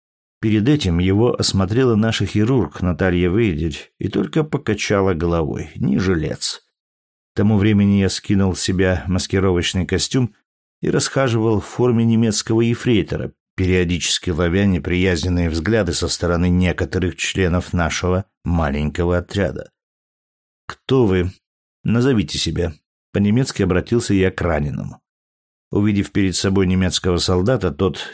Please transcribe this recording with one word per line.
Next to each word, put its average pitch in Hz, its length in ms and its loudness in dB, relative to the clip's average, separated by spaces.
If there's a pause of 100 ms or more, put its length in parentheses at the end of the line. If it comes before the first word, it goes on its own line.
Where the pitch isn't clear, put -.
(420)
Перед 107 260 2
этим 92 320 2
его 101 340 2
осмотрела 110 640 2
наша 107 300 0
хирург 107 560 0
Наталья 90 480 0
Вейдель 85 480 0 (220)
и 98 100 -6
только 165 340 -2
покачала 101 680 0
головой: 82 640 -2
«Не - 220 0
жилец». - 640 -2 (720)
К - 40 -14
тому 107 200 4
времени 101 440 4
я 95 80 2
скинул 98 460 0
с - 60 -6
себя 92 460 0
маскировочный 92 760 0
костюм 113 500 -2 (460)
и - 80 -2
расхаживал 113 720 0
в - 40 -8
форме 117 380 2
немецкого 113 560 2
ефрейтора, 113 720 0 (220)
периодически 90 760 0
ловя 87 340 0
неприязненные 87 840 0
взгляды 87 440 0
со 85 160 -4
стороны 87 400 0
некоторых 90 680 0
членов 90 560 -2
нашего 90 540 -2 (180)
маленького 82 760 -2
отряда. - 520 -6 (960)
«Кто 131 380 2
вы? 92 260 2 (520)
Назовите 120 540 0
себя», — 82 360 -4 (400)
по-немецки 104 480 0
обратился 95 520 0
я 95 160 2
к - 120 -8
раненому. 73 600 -4 (680)
Увидев 101 400 0
перед 95 240 0
собой 95 320 2
немецкого 92 500 0
солдата, 92 540 0
тот 82 420 -4